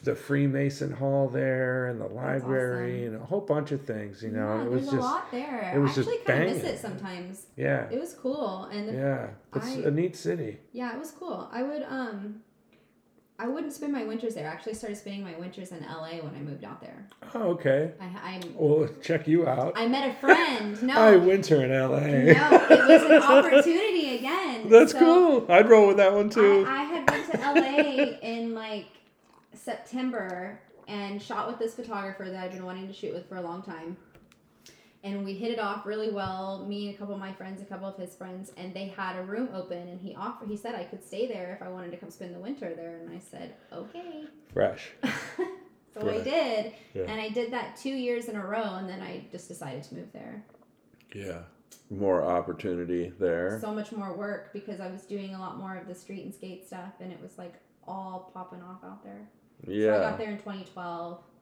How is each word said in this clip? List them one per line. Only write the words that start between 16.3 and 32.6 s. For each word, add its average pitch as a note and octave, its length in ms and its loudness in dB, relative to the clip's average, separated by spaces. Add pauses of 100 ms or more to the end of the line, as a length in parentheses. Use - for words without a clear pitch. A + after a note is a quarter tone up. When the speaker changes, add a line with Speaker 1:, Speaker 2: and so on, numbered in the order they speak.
Speaker 2:
I C#3+ 60 -14
moved C#3+ 220 -12
out - 200 -16
there. - 260 -18 (260)
Speaker 1:
Oh, G#3+ 180 0
okay. D3+ 460 2
Speaker 2:
I, F#3 360 -12
I'm F3 200 -12
Speaker 1:
Well, D3+ 320 4 (140)
check D#3+ 260 -2
you D#3+ 220 4
out. B2+ 280 0
Speaker 2:
I A#3 120 0
met C4+ 220 0
a - 20 -8
friend. A#3+ 720 4
Speaker 1:
<laughs> B3+ 80 0
Speaker 2:
No. - 40 0
Speaker 1:
I A3 220 10
winter F3+ 480 6
in B2+ 80 0
L C3 220 2
A. C#3+ 60 2 (340)
Speaker 2:
No, D4+ 340 8
it - 180 10
was D#4 240 12
an D#4 120 10
Speaker 1:
<laughs> - 0 -
Speaker 2:
opportunity D4+ 960 6
again. C4 500 -4
Speaker 1:
That's A3+ 240 12
Speaker 2:
So C4 60 -2
Speaker 1:
cool. E4 520 8
I'd G#3 200 10
roll G#3+ 180 12
with G3 80 6
that G3 160 8
one G#3 160 2
too. G3+ 400 6
Speaker 2:
I, C4+ 120 0
I - 40 -2
had D4+ 220 -4
been - 240 0
to - 100 -2
Speaker 1:
<laughs> C4+ 60 -4
Speaker 2:
L C#4+ 100 2
A C#4 680 2
in, A#3 320 -6
like, A3 340 -10 (680)
September G#3+ 1040 -8 (280)
and G3+ 340 -8
shot G#3 260 -6
with A#3 100 -8
this A3+ 160 -4
photographer G3 500 -10
that F#3 200 -10
I'd F#3 80 -10
been F#3 120 -12